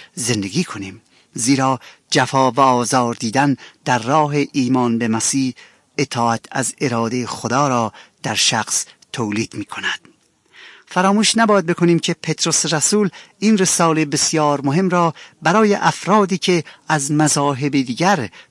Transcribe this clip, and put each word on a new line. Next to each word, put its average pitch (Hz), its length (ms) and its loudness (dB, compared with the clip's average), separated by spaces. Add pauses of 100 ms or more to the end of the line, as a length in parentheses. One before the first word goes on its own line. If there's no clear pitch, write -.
(140)
زندگی 113 500 -4
کنیم، 98 380 -14 (320)
زیرا 131 460 0 (300)
جفا 131 400 2
و 123 100 0
آزار 123 540 2
دیدن 120 420 0 (280)
در 123 140 0
راه 143 360 0 (180)
ایمان 123 460 0
به 117 100 -2
مسیح 123 460 -2 (440)
اطاعت 117 520 -2
از 135 300 -4
ارادهٔ 117 460 -2
خدا 127 420 -2
را 120 240 0 (300)
در 120 120 -4
شخص - 500 -2 (280)
تولید 107 420 -4
می‌کند. - 440 -8 (880)
فراموش 196 500 2
نباید 208 300 4
بکنیم 170 320 4
که 165 160 -2
پتروس 156 580 -2
رسول 196 360 0 (300)
این 214 200 4
رسالهٔ 165 460 2
بسیار 147 560 0
مهم 156 280 0
را 170 260 2 (280)
برای 202 320 4
افرادی 190 640 0
که 175 260 0 (240)
از 151 240 0
مذاهب 143 580 0
دیگر 135 580 0 (220)